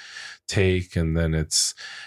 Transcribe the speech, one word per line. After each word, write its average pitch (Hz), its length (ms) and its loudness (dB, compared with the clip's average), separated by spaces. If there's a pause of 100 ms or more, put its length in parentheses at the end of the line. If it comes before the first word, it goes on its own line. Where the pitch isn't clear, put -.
(480)
take. 92 480 2
And 82 220 2
then 80 160 2
it's, - 400 0 (340)